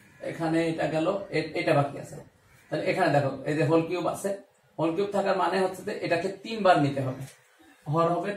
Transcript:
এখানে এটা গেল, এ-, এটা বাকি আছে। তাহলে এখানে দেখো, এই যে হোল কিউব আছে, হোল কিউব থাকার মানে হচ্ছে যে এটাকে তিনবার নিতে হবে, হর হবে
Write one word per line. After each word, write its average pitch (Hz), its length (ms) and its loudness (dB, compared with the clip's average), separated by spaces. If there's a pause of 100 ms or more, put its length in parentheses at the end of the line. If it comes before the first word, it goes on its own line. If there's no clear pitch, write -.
(200)
এখানে 160 380 -2 (120)
এটা 160 240 -2
গেল, 160 120 0 (300)
এ-, 156 240 -2
এটা 165 180 2
বাকি - 260 0
আছে। - 120 -16 (520)
তাহলে - 220 -4
এখানে 180 260 2
দেখো, 135 140 4 (180)
এই 151 100 0
যে 156 120 2
হোল 165 180 6
কিউব 170 180 -2
আছে, - 240 -2 (480)
হোল 165 160 0
কিউব 202 220 -2
থাকার 190 260 2
মানে 185 220 0
হচ্ছে - 180 -4
যে 202 100 -6 (140)
এটাকে 175 220 0 (160)
তিনবার 202 400 4
নিতে 135 220 0
হবে, 131 160 -6 (720)
হর 165 220 2
হবে 190 220 -2